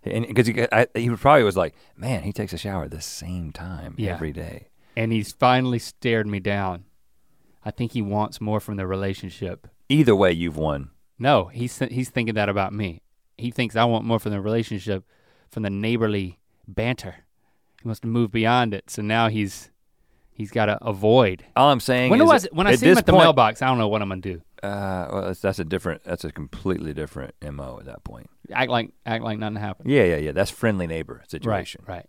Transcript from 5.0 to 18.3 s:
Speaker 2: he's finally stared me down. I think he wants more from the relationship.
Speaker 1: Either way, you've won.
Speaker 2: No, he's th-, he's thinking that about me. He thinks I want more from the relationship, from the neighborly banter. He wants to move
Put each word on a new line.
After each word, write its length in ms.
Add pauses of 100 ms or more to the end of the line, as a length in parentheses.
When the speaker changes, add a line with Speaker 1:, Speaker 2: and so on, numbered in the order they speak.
Speaker 2:
he's 220
finally 480
stared 460
me 120
down. 460 (800)
I 80
think 200
he 100
wants 380
more 200
from 160
the 100
relationship. 800 (220)
Speaker 1:
Either 260
way, 180
you've 240
won. 340 (280)
Speaker 2:
No, 280
he's 320
th-, 140
he's 180
thinking 260
that 120
about 240
me. 300 (340)
He 140
thinks 240
I 100
want 200
more 160
from 120
the 80
relationship, 640 (460)
from 140
the 60
neighborly 680 (300)
banter. 560 (580)
He 60
wants 120
to 60
move 240